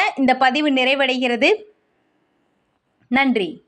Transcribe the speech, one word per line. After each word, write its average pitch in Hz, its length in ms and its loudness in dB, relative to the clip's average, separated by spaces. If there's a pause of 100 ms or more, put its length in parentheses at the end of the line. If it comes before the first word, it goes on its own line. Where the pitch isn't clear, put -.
(160)
இந்த 254 200 2
பதிவு 269 320 0
நிறைவடைகிறது. 262 840 0 (1500)
நன்றி. 240 600 -2